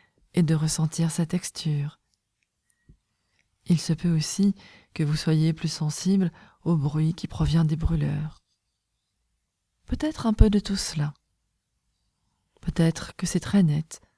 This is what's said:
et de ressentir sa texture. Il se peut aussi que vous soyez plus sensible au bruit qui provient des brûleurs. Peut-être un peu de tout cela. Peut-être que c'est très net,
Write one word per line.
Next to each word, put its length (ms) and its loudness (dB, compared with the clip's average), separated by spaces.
et 80 4
de 120 2
ressentir 560 0
sa 160 -2
texture. 760 -6
Il 120 4
se 140 -4
peut 180 -2
aussi 440 0
que 80 -2
vous 140 0
soyez 360 2
plus 160 -4
sensible 640 0
au 120 2
bruit 360 0
qui 160 -8
provient 380 2
des 100 0
brûleurs. 680 -2
Peut-être 420 -4
un 60 2
peu 160 8
de 100 4
tout 180 -4
cela. 360 -4
Peut-être 540 -2
que 100 -6
c'est 140 -2
très 220 2
net, 380 0